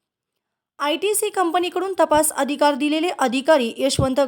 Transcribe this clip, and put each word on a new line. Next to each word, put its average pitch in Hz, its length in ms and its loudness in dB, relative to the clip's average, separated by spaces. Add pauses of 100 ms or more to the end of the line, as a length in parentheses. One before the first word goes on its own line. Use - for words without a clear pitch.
(800)
आयटीसी 370 500 -2
कंपनीकडून 359 720 -2
तपास 302 340 2
अधिकार 285 420 0
दिलेले 302 340 0 (100)
अधिकारी 262 580 2
यशवंत 262 500 0